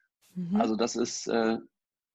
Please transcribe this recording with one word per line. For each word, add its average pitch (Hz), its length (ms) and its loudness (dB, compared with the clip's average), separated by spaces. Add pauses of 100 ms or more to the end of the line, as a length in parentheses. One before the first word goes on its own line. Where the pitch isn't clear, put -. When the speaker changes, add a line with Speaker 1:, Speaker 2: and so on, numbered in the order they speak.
(340)
Speaker 1:
Mhm. 180 260 0
Speaker 2:
Also 110 160 2
das 117 200 0
ist, - 320 -4
äh, 113 300 2 (560)